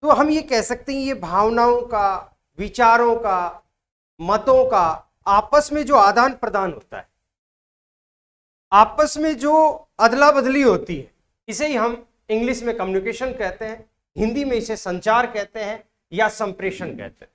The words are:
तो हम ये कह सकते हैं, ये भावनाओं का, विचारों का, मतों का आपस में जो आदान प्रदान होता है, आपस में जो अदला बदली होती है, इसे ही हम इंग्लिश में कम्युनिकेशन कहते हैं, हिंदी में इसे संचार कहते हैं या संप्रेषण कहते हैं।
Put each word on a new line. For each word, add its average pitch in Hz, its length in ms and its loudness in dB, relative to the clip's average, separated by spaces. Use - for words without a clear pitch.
तो 294 100 2
हम 277 180 4
ये 311 120 0
कह 254 200 -2
सकते 240 320 -8
हैं, 269 60 -6
ये 269 140 -4
भावनाओं 226 680 0
का, 202 560 -4
विचारों 233 580 2
का, 185 480 -4
मतों 254 480 2
का 170 440 0
आपस 214 460 2
में 294 120 -2
जो 285 100 2
आदान 233 380 6
प्रदान 196 400 -4
होता 107 240 -18
है, 95 120 -18
आपस 226 460 4
में 302 200 -2
जो 285 160 0
अदला 254 320 4
बदली 269 300 2
होती 185 340 0
है, 131 160 -14
इसे 269 200 -4
ही 294 80 -4
हम 233 320 -4
इंग्लिश 233 340 -4
में 233 140 -6
कम्युनिकेशन 208 560 -6
कहते 226 320 -8
हैं, 220 240 -16
हिंदी 233 280 -2
में 254 120 -2
इसे 220 200 -6
संचार 220 540 -2
कहते 214 320 -10
हैं 214 200 -10
या 214 160 0
संप्रेषण 190 680 -8
कहते - 280 -18
हैं। - 100 -20